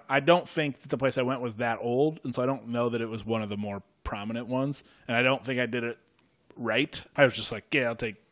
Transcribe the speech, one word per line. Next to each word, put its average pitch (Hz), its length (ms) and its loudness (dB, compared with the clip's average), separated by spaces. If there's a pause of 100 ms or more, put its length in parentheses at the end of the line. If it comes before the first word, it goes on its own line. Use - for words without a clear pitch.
I 135 140 4
don't 170 260 4
think 147 320 -4
that 139 100 -18
the 143 80 0
place 127 200 2
I 127 60 2
went 123 180 0
was 117 140 -4
that 113 260 0
old, 135 420 2
and 127 100 -6
so 131 80 -2
I 123 40 2
don't 120 240 -4
know 120 200 2
that 117 120 -2
it 113 80 -4
was 110 160 -8
one 113 160 0
of 104 80 -4
the 104 80 -4
more 101 240 -6 (220)
prominent 113 440 -6
ones. 135 360 -2 (240)
And 117 100 0
I 120 60 4
don't 131 200 2
think 131 160 -2
I 123 60 2
did 120 180 -2
it 117 140 -4 (600)
right. 117 440 0 (140)
I 147 80 8
was 123 100 6
just 110 180 -6
like, 107 120 -8 (100)
"Yeah, 139 120 2
I'll 117 100 -2
take 110 200 -6 (160)